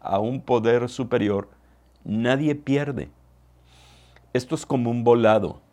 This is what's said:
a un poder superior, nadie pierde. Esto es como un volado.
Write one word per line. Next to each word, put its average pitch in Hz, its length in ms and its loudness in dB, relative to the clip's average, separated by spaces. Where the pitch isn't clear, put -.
a - 180 -2
un 123 220 -4
poder 120 480 2
superior, 107 580 -2
nadie 127 520 0
pierde. 143 540 -4
Esto 127 220 -6
es 151 100 -8
como 123 240 -2
un 120 160 -4
volado. 110 560 4